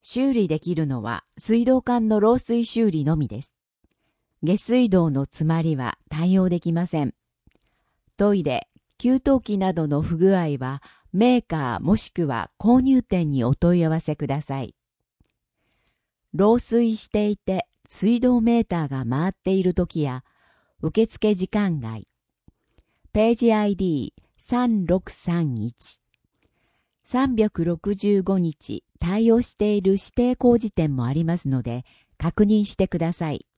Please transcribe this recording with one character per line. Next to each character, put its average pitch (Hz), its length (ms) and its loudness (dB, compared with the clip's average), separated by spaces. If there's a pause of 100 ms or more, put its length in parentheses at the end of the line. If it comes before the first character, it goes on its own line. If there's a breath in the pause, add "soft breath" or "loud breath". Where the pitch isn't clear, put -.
修 269 300 -2
理 214 160 2
で 156 120 -2
き 170 140 -4
る 160 120 0
の 127 160 -4
は 113 220 -8 (120)
水 233 280 0
道 254 180 2
管 240 260 -2
の 214 100 2
漏 226 200 4
水 233 260 -2
修 226 260 0
理 156 140 -2
の 156 120 2
み 151 120 -2
で 110 140 -12
す。 - 120 -20 (880)
下 175 140 0
水 240 320 0
道 180 220 2
の 139 140 -2
詰 - 240 -6
ま 165 120 0
り 160 160 -2
は 123 220 -8 (100)
対 175 300 0
応 185 100 2
で 175 120 0
き 170 120 -2
ま 170 140 -2
せ 156 180 -2
ん。 - 100 -6 (1000)
ト 202 180 2
イ 190 80 0
レ、 135 240 -4 (320)
給 254 260 2
湯 269 160 4
器 208 180 -4
な 190 140 0
ど 160 140 -2
の 147 160 0
不 165 140 -2
具 190 200 4
合 160 220 -2
は、 131 240 -8 (300 soft breath)
メ 240 260 4
ー - 80 -4
カ 131 340 -4
ー - 0 -
も 185 160 2
し - 160 -8
く 170 140 -2
は 117 320 -4
購 240 220 4
入 262 220 2
店 175 280 -2
に 131 140 0
お 127 100 2
問 175 240 2
い 170 60 2
合 160 60 0
わ 160 100 -2
せ 151 160 -6
く 151 100 -8
だ 139 160 -4
さ 135 200 -8
い。 - 120 -14 (1600)
漏 208 240 4
水 233 380 0
し - 120 -14
て 208 200 0
い 208 80 -2
て、 - 300 -6 (220)
水 233 320 0
道 247 200 4
メ 233 200 2
ー 220 40 -2
タ 170 220 -4
ー - 20 -8
が 131 200 -6
回 147 220 -2
っ - 20 -14
て - 200 -4
い 190 100 2
る 180 100 2
時 170 300 -2
や、 127 220 -6 (580)
受 208 240 2
付 214 280 -2
時 185 140 -4
間 185 320 -2
外、 113 260 -12 (1080)
ペ 220 180 4
ー 240 40 2
ジ 226 180 2
ア 214 140 2
イ 202 100 0
デ 190 80 -4
ィ 151 240 -2
ー - 40 -16 (240)
三 233 480 -2
六 175 260 0
三 170 460 -4
一、 - 440 -10 (1040)
三 254 320 0
百 214 280 0
六 175 300 -2
十 202 280 2
五 190 160 0
日 160 460 -6 (160)
対 214 320 2
応 233 100 4
し - 140 -10
て 208 180 0
い 202 60 0
る 190 120 2
指 196 180 -2
定 247 260 0
工 240 220 4
事 214 120 -4
店 156 240 -2
も 123 120 -2
あ 127 60 -2
り 160 120 -2
ま 170 140 -2
す 143 100 -6
の 131 140 -2
で、 120 220 -8 (340 soft breath)
確 175 260 0
認 208 200 2
し - 120 -8
て 190 120 0
く 175 100 -6
だ 165 140 -2
さ 160 200 -6
い。 - 140 -10 (120)